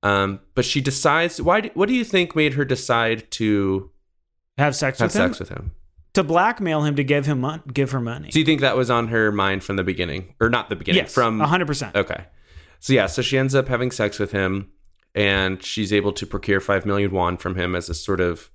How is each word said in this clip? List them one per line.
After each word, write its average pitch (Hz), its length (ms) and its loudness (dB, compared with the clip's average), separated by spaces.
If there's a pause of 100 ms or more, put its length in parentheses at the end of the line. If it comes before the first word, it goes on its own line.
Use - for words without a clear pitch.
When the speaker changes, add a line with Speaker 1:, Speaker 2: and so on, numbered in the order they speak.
Speaker 1:
Um, 98 360 0 (140)
but 123 100 0
she 143 160 -2
decides, 151 600 0
why? 180 220 2
Do, 226 120 -8
what 190 140 2
do 254 60 0
you 240 100 0
think 180 320 0
made 151 180 2
her 143 100 0
decide 117 680 0
to 98 580 0 (680)
Speaker 2:
Have 139 180 2
sex 131 240 -2
Speaker 1:
have 113 80 2
Speaker 2:
with - 120 -2
him? 185 100 2
Speaker 1:
sex - 100 -10
with - 80 -10
him? - 240 -10 (420)
Speaker 2:
To 190 80 4
blackmail 170 600 2
him 147 120 0
to 143 80 0
give 139 220 2
him 143 140 0
mon-, 156 220 -6 (100)
give 135 200 0
her 135 80 -2
money. 117 280 -8
Speaker 1:
Do 151 100 2
you 156 60 4
think 156 160 2
that 127 160 2
was 127 140 2
on 117 180 2
her 110 240 2
mind 98 320 0
from 98 120 -4
the 95 60 0
beginning? 87 580 -4
Or 113 100 4
not 120 180 -2
the 104 80 -2
beginning, 175 280 0
Speaker 2:
Yes, - 100 -14
Speaker 1:
from 113 260 2
Speaker 2:
a 151 60 2
hundred 170 200 2
percent. 135 300 -4
Speaker 1:
Okay. - 300 -2 (540)
So - 120 0
yeah, 113 140 6
so 123 160 -4
she 131 160 0
ends 135 160 0
up 135 140 4
having 127 220 0
sex 107 280 -2
with 98 140 -2
him, 98 360 -2 (460)
and 98 500 0
she's 104 280 -4
able 104 200 2
to 101 140 -8
procure 98 340 0
five 95 260 0
million 101 240 0
won 90 280 0
from 92 180 -4
him 90 180 -2
as 87 140 -4
a 87 60 -4
sort 92 260 -2
of 87 340 -2